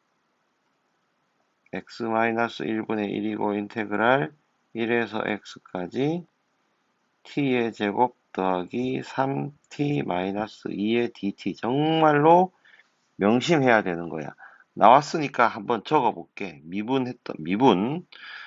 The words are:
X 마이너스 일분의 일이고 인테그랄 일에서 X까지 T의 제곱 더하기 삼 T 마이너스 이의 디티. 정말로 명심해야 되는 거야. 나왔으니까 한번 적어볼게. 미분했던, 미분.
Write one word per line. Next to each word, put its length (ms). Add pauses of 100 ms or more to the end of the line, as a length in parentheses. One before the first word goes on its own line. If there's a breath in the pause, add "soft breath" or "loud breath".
(1700)
X 320
마이너스 600
일분의 460
일이고 440
인테그랄 800 (400)
일에서 520
X까지 1000 (1000)
T의 500
제곱 440 (160)
더하기 720
삼 540 (120)
T 340
마이너스 680
이의 440
디티. 420
정말로 960 (640 soft breath)
명심해야 680
되는 260
거야. 260 (380 loud breath)
나왔으니까 720
한번 360
적어볼게. 800
미분했던, 760
미분. 680 (420 loud breath)